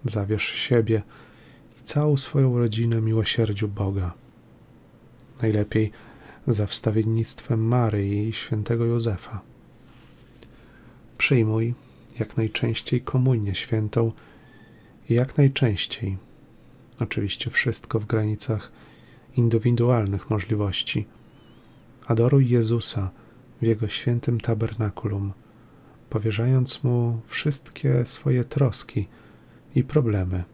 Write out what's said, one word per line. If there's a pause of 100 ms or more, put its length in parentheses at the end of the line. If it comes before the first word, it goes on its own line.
Zawierz
siebie (760)
i
całą
swoją
rodzinę
miłosierdziu
Boga. (1160)
Najlepiej (560)
za
wstawiennictwem
Maryi
i
świętego
Józefa. (1800)
Przyjmuj (460)
jak
najczęściej
komunię
świętą (1000)
i
jak
najczęściej, (840)
oczywiście
wszystko
w
granicach (680)
indywidualnych
możliwości. (1000)
Adoruj
Jezusa (500)
w
Jego
świętym
tabernakulum, (760)
powierzając
Mu
wszystkie
swoje
troski (680)
i
problemy. (100)